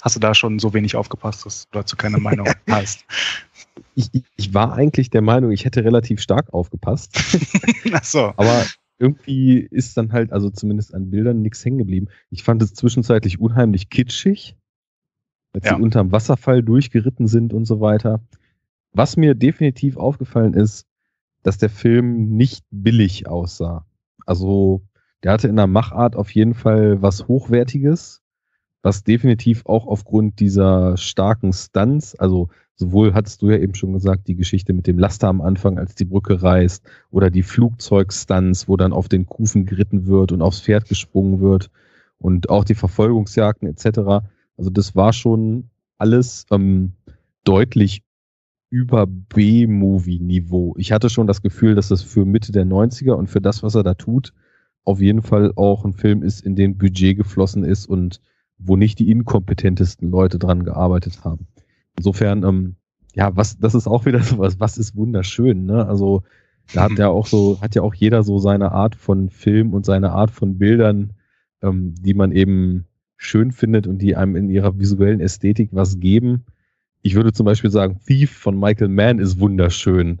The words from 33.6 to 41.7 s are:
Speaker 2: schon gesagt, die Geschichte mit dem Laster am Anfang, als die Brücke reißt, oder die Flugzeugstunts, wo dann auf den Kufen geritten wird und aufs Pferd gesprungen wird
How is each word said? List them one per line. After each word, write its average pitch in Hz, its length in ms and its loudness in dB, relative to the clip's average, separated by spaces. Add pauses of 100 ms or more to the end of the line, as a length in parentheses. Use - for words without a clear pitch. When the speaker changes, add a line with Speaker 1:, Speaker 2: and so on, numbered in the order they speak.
Speaker 2:
schon 95 180 -6
gesagt, 95 340 -2
die 90 80 -4
Geschichte 92 380 -4
mit 90 140 -4
dem 90 100 2
Laster 98 300 0
am 92 140 0
Anfang, 92 360 -2
als 90 180 -8
die 98 100 -4
Brücke 92 360 -2
reißt, 90 420 2 (280)
oder 95 180 2
die 90 140 2
Flugzeugstunts, 95 1200 0
wo 95 100 2
dann 92 160 2
auf - 140 -4
den 92 200 0
Kufen 107 380 -2
geritten 98 420 -2
wird 95 240 2
und 87 100 -2
aufs 87 200 -2
Pferd 104 280 0
gesprungen 95 520 -2
wird 95 280 2 (480)